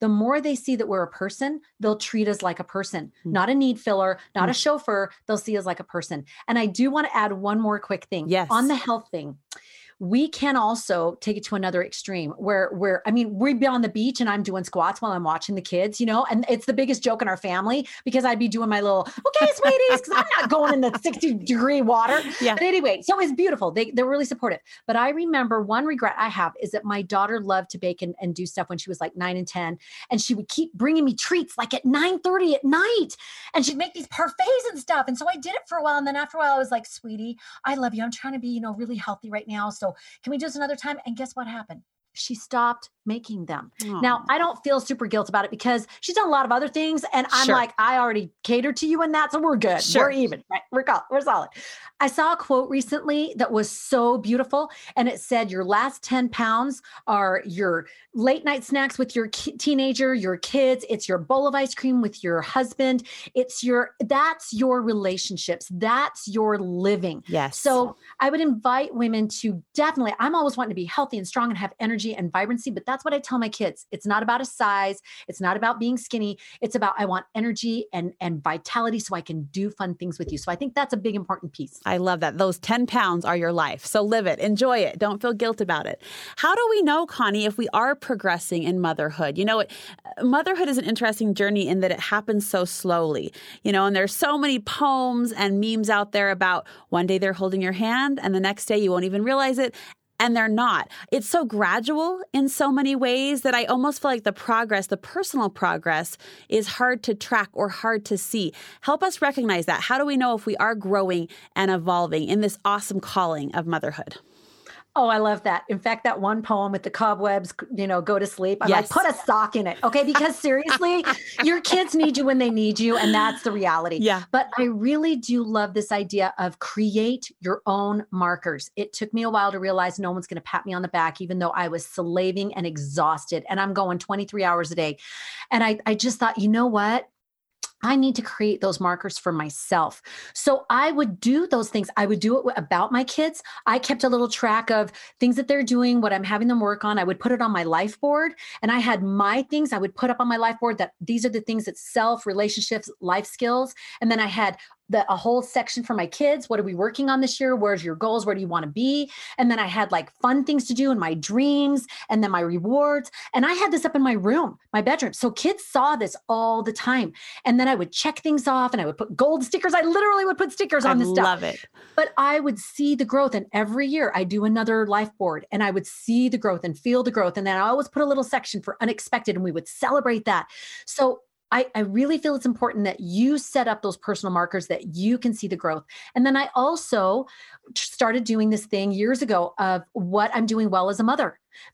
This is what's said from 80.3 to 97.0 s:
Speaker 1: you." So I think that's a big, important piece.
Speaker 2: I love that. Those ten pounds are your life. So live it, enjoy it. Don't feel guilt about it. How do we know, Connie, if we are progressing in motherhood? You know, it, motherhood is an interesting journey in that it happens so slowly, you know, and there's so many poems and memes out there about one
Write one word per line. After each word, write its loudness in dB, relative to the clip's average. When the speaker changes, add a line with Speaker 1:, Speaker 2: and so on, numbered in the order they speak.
Speaker 1:
you." -6
So -6
I -2
think -6
that's 0
a -2
big, -2
important -6
piece. -12
Speaker 2:
I 0
love 0
that. -2
Those 0
ten 0
pounds 0
are 2
your 0
life. -2
So 2
live 2
it, 0
enjoy 2
it. 0
Don't 0
feel 0
guilt -2
about -2
it. -8
How 2
do 2
we 4
know, 2
Connie, 0
if -2
we -2
are 2
progressing -2
in 0
motherhood? -2
You 2
know, 2
it, -4
motherhood 2
is 2
an 0
interesting 0
journey 2
in 2
that 2
it -2
happens 0
so 0
slowly, 0
you 0
know, 4
and 2
there's 2
so 2
many 2
poems 0
and 0
memes 0
out 2
there 2
about 0
one 2